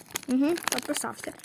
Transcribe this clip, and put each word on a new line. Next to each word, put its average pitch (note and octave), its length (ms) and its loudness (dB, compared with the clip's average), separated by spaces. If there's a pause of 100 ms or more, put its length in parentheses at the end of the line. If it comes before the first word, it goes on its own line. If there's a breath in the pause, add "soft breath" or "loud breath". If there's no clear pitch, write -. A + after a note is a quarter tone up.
(280)
Угу, C#4 280 4 (200)
підписався. - 580 -2 (120)